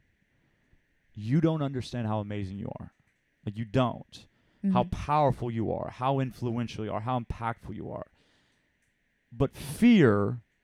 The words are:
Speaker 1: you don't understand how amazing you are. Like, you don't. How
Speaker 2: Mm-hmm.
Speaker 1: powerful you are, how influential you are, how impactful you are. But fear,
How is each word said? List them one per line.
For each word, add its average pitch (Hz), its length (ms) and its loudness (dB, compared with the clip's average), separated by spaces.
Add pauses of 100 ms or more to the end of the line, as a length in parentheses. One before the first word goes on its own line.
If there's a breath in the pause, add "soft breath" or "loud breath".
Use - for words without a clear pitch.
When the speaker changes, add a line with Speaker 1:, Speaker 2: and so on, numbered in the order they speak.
(1160)
Speaker 1:
you 113 260 0
don't 160 220 2
understand 127 440 -4
how 107 140 -2
amazing 101 380 -6
you 107 120 -8 (100)
are. - 120 -14 (540)
Like, 104 120 -6
you 117 80 -6
don't. 113 600 -4 (460)
How 185 100 4
Speaker 2:
Mm-hmm. 180 80 -4
Speaker 1:
powerful 139 600 0
you 110 220 -2
are, 87 220 -4
how 135 260 0
influential 117 640 -4
you 101 60 -6
are, 101 80 -4
how 123 200 -2
impactful 113 540 -8
you - 160 -10
are. - 160 -10 (1200)
But 123 240 -2
fear, 123 840 6 (260)